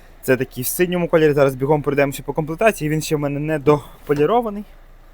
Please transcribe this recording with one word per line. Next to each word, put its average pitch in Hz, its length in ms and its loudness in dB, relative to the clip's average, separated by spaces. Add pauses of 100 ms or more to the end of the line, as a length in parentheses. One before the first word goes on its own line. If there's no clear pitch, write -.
(220)
Це 131 140 0
такий 127 280 -6
в - 20 -6
синьому 175 420 -2
кольорі, 156 240 4
зараз 139 220 2
бігом 135 280 0
пройдемося 143 400 0
по 143 100 -8
комплектації, 160 580 0
він 156 120 -2
ще 156 140 -4
в - 20 0
мене 143 220 -4
не 156 180 -4
дополірований. 151 1080 0 (500)